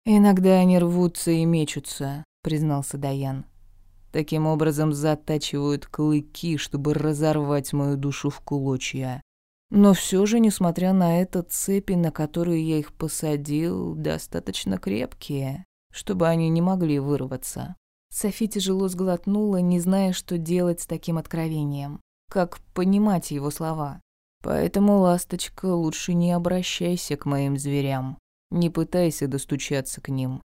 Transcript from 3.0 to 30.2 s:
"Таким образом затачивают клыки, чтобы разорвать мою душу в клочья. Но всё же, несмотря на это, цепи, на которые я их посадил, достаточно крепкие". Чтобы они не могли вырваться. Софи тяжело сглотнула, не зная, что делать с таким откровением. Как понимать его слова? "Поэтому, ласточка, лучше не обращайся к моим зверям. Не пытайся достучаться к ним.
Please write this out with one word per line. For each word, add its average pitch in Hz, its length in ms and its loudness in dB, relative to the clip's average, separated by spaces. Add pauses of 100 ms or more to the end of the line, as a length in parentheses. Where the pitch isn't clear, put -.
"Таким 156 340 0
образом 156 460 2
затачивают 147 920 -2
клыки, 151 720 -2
чтобы 143 380 -2
разорвать 147 800 0
мою 143 240 0
душу 139 340 -4
в - 100 -10
клочья. 131 800 -4 (500)
Но 202 220 8
всё 185 320 2
же, 220 160 2
несмотря 185 520 2
на 175 280 4
это, 185 220 -2
цепи, 196 520 -2
на 170 180 0
которые 160 540 -2
я 160 120 0
их 147 160 -6
посадил, 160 1000 -4
достаточно 170 840 -6
крепкие". 151 840 -6 (300)
Чтобы 185 320 -2
они 165 220 2
не 165 120 2
могли 175 380 0
вырваться. 135 800 -6 (340)
Софи 208 380 -4
тяжело 190 400 -2
сглотнула, 190 680 0
не 180 200 2
зная, 185 340 2
что - 260 -4
делать 170 420 0
с - 60 -10
таким 165 320 -4
откровением. 151 840 -4 (300)
Как 180 280 -2 (160)
понимать 196 560 2
его 143 200 -4
слова? 156 500 -6 (420)
"Поэтому, 202 560 2
ласточка, 180 680 0
лучше 170 460 -2
не 175 200 2
обращайся 175 840 -2
к - 80 -8
моим 139 320 0
зверям. 139 600 -2 (320)
Не 170 200 0
пытайся 165 560 -2
достучаться 135 760 -6
к - 100 -10
ним. 131 320 -4 (100)